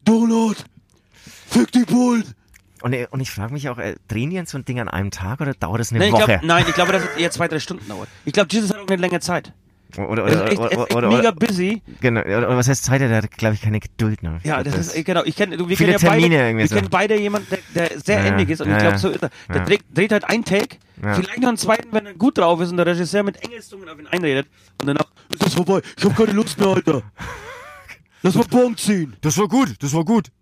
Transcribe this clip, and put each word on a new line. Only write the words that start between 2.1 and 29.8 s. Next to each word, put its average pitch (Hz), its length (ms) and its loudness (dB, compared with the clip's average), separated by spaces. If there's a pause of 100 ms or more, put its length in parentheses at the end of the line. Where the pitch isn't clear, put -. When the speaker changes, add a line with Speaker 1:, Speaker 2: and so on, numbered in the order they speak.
Speaker 2:
Und, 123 100 -2
äh, 123 160 -6
und 131 120 -6
ich 127 100 -8
frag 101 180 -8
mich 135 200 -8
auch, 123 100 -10
äh, 98 160 -8 (120)
drehen 113 220 -4
die 185 60 -6
jetzt 175 160 -8
so 143 80 -8
ein 123 60 -12
Ding 123 140 -6
an 113 80 -6
einem 98 220 -4
Tag 98 320 -8
oder 139 140 -2
dauert 95 240 -4
das 113 120 -4
eine 113 100 0
Speaker 1:
Nein, 202 80 4
ich - 40 2
Speaker 2:
Woche? - 120 6
Speaker 1:
glaub, 104 180 2
nein, 170 240 4
ich 160 80 -2
glaube, 180 160 2
dass 190 120 2
es - 140 -6
eher 170 140 0
zwei, 170 160 -4
drei 160 120 -4
Stunden 107 300 -12
dauert. 101 180 -10 (180)
Ich 147 80 -6
glaub, 196 200 2
Jesus 214 160 0
hat - 80 -2
auch 196 100 -12
eine 190 100 2
Länge 175 220 0
Zeit. 170 320 -4 (460)
Speaker 2:
Oder, 107 260 -2
Speaker 1:
Er 101 40 2
ist - 140 4
Speaker 2:
oder, 110 100 0
Speaker 1:
echt, 98 80 0
Speaker 2:
oder, 117 120 -2 (160)
Speaker 1:
echt - 80 -2
Speaker 2:
oder, 120 120 2
Speaker 1:
mega 220 120 4
Speaker 2:
oder, 226 140 4
Speaker 1:
busy. 185 500 -2 (180)
Speaker 2:
genau, 117 200 2
oder, 101 180 -2
oder 120 180 0
was 120 100 2
heißt 135 160 0
Zeit? 135 180 0
Der 120 140 2
hat, 107 220 -2
glaub 110 160 0
ich, 101 80 -6
keine 107 180 -2
Geduld, 107 440 -4
ne? 82 200 -8
Speaker 1:
Ja, 147 200 -4
das 143 120 -4
Speaker 2:
Das 170 200 -4
Speaker 1:
ist, 160 100 -4
genau, 175 180 0
ich 156 120 -4
kenn, 196 160 0
du, 170 180 -2
wir 185 80 0
Speaker 2:
viele 175 160 4
Speaker 1:
kennen 202 100 4
ja 170 60 6
beide, - 120 4
Speaker 2:
Termine 156 260 4
irgendwie 113 160 0
Speaker 1:
wir 104 60 2
Speaker 2:
so. 107 60 -2
Speaker 1:
kennen 98 140 0
beide 208 300 2
jemanden, 202 280 -2 (280)
der, 170 140 -2
der 160 100 -10
sehr 202 200 0
Speaker 2:
Ja, 196 60 0
Speaker 1:
ähnlich 196 240 2
ist 160 120 -4
und 113 80 -2
Speaker 2:
ja, 104 80 2
Speaker 1:
ich 104 40 4
glaub, 104 120 4
Speaker 2:
ja. 98 40 0
Speaker 1:
so 95 120 0
ist - 120 -4
er. 151 80 -4 (200)
Der 107 80 -2
Speaker 2:
Ja. 92 80 0
Speaker 1:
dreht, 202 160 2 (120)
dreht 202 180 2
halt 208 140 2
einen 220 200 0
Take, - 320 -2 (260)
Speaker 2:
Ja. 104 100 -2
Speaker 1:
vielleicht 180 280 -2
noch 254 80 2
einen 226 80 -2
zweiten, 220 340 -2
wenn 214 160 -2
er 196 80 -16
gut 214 240 2
drauf 170 220 4
ist 175 100 -2
und 180 60 -2
der 170 100 4
Regisseur 175 340 0
mit 202 220 -4
Engelszungen 214 440 -16
auf 156 120 -20
ihn 151 80 -20
einredet 147 400 -2 (340)
und 135 60 -2
danach, 147 180 0 (340)
"Es - 60 2
ist 180 80 2
vorbei, 175 280 0 (140)
ich - 80 -6
hab 202 140 2
keine 220 140 4
Lust 208 260 -2
mehr, 196 120 2
Alter. 165 340 0 (1160)
Lass 180 140 2
mal 240 140 4
Bon 247 280 4
ziehen. 165 440 0
Speaker 2:
Das 147 160 0
war 202 100 2
gut, 190 320 2
das 143 140 -4